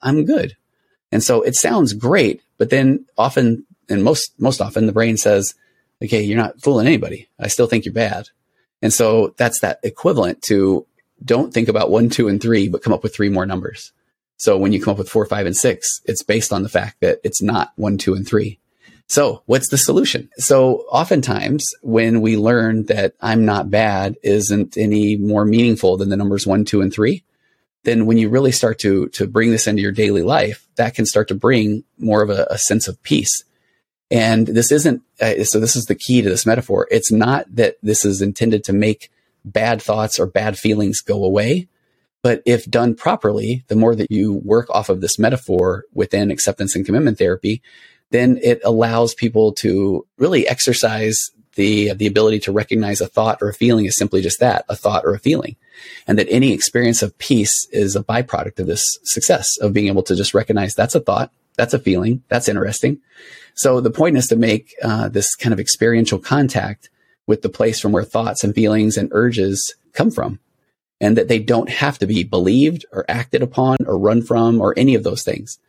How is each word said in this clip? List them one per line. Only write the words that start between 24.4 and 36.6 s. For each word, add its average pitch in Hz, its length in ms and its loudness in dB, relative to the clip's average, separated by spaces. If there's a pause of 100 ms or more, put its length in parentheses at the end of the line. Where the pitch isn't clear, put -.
any 104 400 2
more 104 280 0
meaningful 113 520 2
than 98 120 -2
the 98 80 -2
numbers 101 300 -2
one, 101 180 2
two, 104 160 0
and 95 100 0
three, 131 320 -2 (600)
then 117 220 2
when 113 120 4
you 113 100 2
really 131 240 2
start 113 280 -2
to, 98 300 2
to - 180 -4
bring 113 240 2
this 113 160 0
into 104 140 0
your 101 100 -2
daily 101 320 0
life, 107 520 -2
that 117 200 -2
can 110 100 0
start 107 220 0
to - 80 -4
bring 110 480 0 (140)
more 107 240 2
of 104 80 0
a, 98 200 0
a - 80 -4
sense - 300 -2
of - 160 -10
peace. - 400 -2 (640)
And 113 380 2
this 113 240 2
isn't, 147 320 2 (180)
uh, 107 220 0
so 107 160 0
this 110 160 0
is 123 100 -4
the 101 100 0
key 123 260 2
to 101 80 2
this 92 160 -2
metaphor. 113 460 0